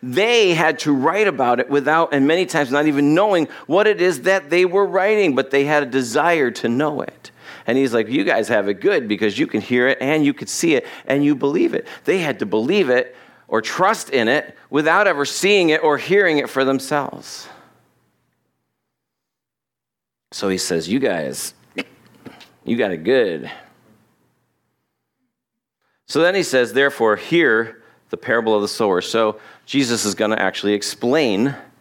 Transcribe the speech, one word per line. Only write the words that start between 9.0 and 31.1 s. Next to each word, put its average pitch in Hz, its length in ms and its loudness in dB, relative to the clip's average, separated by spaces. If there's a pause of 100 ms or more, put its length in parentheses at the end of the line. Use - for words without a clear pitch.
because 104 320 -2
you 156 80 0
can - 120 -2
hear 123 280 0
it 135 120 0
and 151 240 0
you 139 120 2
could - 140 -14
see 165 260 0
it - 100 -2 (220)
and 143 180 0
you 147 80 4
believe 143 400 0
it." - 140 -4 (160)
They 180 160 0
had 147 200 -4
to - 60 -4
believe 127 460 0
it - 240 0 (320)
or 113 120 -2
trust 190 520 -2
in 120 160 2
it 143 280 -2 (140)
without 160 380 2
ever 147 180 0
seeing 190 440 2
it 156 140 2
or 151 140 2
hearing 175 400 2
it 123 100 -2
for 135 160 -2
themselves. 135 840 -4 (2750)
So - 180 -4
he 92 100 -2
says, 82 280 -4
"You 113 120 0
guys, 82 540 -4 (1120)
you 117 120 -2
got 110 140 0
it 80 120 -8
good." 95 460 0 (2500)
So - 120 -4
then 175 160 4
he 190 80 0
says, 123 300 0
"Therefore, 120 420 2
hear 113 680 0 (280)
the - 80 -8
parable 113 360 0
of 104 80 2
the 101 60 -2
sower." 98 340 0
So 110 380 -2 (260)
Jesus 120 380 0
is 104 100 -2
gonna 107 220 0
actually 101 380 -2
explain 120 840 -2 (260)